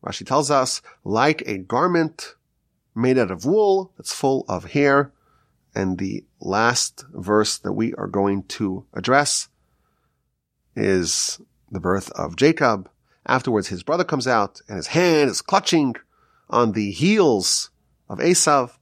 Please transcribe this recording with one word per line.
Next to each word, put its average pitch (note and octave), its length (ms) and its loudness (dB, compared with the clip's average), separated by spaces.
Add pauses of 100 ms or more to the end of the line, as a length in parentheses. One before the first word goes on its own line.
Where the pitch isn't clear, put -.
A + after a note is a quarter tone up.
Rashi - 220 -10
tells C#3 240 0
us, C3+ 300 0 (240)
like A#2+ 420 0
a G#2 120 -6
garment D#3+ 760 -2 (600)
made B2+ 240 2
out G#2 120 2
of F2+ 140 -8
wool F#3+ 520 2
that's - 160 -12
full C3+ 360 -2
of F#2 240 -8
hair. C#3+ 400 2 (640)
And F#2+ 240 -2
the G2 260 -8 (160)
last A2 720 0
verse G#2 460 0
that G2 140 -6
we G2+ 220 -4
are - 120 -8
going G2 380 0
to G2 480 -6
address C3+ 560 0 (1300)
is F#2+ 680 -2 (300)
the F#2+ 100 -8
birth F#2 320 -2
of E2+ 240 -8
Jacob. C3 520 2 (380)
Afterwards, B2 420 0
his F2+ 140 -8
brother E3+ 220 -2
comes C3 220 -4
out, A2 420 0
and G#2 80 -10
his E2 120 -8
hand D#3 420 4
is - 120 -6
clutching D#3 540 0 (520)
on A#2 240 2
the G2+ 200 -2
heels D3+ 800 2 (380)
of G2 100 -10
Esav. D3 640 2